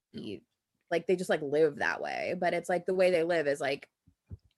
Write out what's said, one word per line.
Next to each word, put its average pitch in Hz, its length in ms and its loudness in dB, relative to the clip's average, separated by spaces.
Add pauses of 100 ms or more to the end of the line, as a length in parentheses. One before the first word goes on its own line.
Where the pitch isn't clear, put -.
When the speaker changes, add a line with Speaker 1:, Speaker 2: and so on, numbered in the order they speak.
(140)
Speaker 1:
Yeah. - 80 -12
Speaker 2:
eat, - 220 -12 (480)
like, 170 160 -2
they 190 80 4
just, 180 140 -2
like, 165 120 0
live 147 360 2
that 82 240 -2
way. 73 380 -4
But 175 140 0
it's 175 160 -4
like 175 160 0
the 190 80 0
way 185 180 4
they 165 120 4
live 165 240 0
is, 143 120 0
like, 143 300 -4 (680)